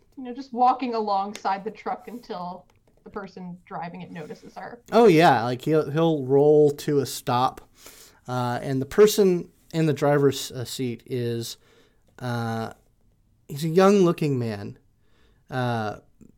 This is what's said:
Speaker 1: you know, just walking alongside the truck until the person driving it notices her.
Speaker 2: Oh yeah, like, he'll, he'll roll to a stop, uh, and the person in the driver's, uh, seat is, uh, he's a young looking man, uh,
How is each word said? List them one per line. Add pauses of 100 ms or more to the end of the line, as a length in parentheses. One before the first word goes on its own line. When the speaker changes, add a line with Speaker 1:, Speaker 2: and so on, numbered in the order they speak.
(180)
Speaker 1:
you
know,
just
walking
alongside
the
truck
until (380)
the
person (100)
driving
it
notices
her. (120)
Speaker 2:
Oh
yeah,
like,
he'll,
he'll
roll
to
a
stop, (640)
uh,
and
the
person (240)
in
the
driver's,
uh,
seat
is, (600)
uh, (760)
he's
a
young
looking
man, (720)
uh, (400)